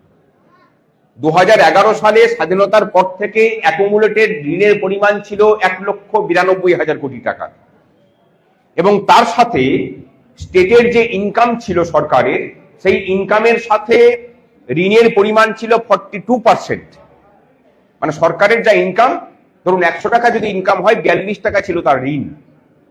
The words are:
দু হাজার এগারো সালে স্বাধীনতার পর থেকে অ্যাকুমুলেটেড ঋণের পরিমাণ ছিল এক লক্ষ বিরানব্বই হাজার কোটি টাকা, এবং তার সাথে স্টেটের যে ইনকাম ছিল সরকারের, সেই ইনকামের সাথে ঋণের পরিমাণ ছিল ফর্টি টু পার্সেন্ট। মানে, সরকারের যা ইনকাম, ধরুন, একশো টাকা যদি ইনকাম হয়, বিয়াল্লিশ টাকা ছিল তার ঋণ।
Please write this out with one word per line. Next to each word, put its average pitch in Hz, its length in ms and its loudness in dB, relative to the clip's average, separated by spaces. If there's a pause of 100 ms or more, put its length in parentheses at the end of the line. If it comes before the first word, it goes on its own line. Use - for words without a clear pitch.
(1200)
দু 147 120 -2
হাজার 190 300 4
এগারো 190 340 4
সালে 220 340 4
স্বাধীনতার 196 580 0
পর 180 180 2 (140)
থেকে 220 440 -2
অ্যাকুমুলেটেড 202 840 0
ঋণের 190 340 0
পরিমাণ 202 400 -2
ছিল 208 400 0
এক 190 200 -2
লক্ষ 202 360 -6
বিরানব্বই 180 580 0
হাজার 156 240 -2
কোটি 123 220 -12
টাকা, 95 300 -8 (1300)
এবং 196 300 0
তার 202 180 4
সাথে - 680 -2 (460)
স্টেটের 190 540 2
যে 233 120 2
ইনকাম 226 540 -2
ছিল 175 260 -4
সরকারের, 147 680 -2 (280)
সেই 190 300 -2
ইনকামের 214 460 0
সাথে 233 680 2 (420)
ঋণের 202 440 2
পরিমাণ 220 380 2
ছিল 226 260 -2
ফর্টি 202 400 -4
টু 240 200 -2
পার্সেন্ট। 165 600 -2 (1040)
মানে, 151 120 -4
সরকারের 202 500 0
যা 220 100 2
ইনকাম, 190 480 0 (440)
ধরুন, 180 180 0
একশো 170 260 -4
টাকা 233 220 0
যদি 220 180 -4
ইনকাম 190 340 -2
হয়, 214 120 2
বিয়াল্লিশ 180 440 -2
টাকা 202 220 -4
ছিল 170 200 -6
তার 139 240 0
ঋণ। 135 300 -8 (560)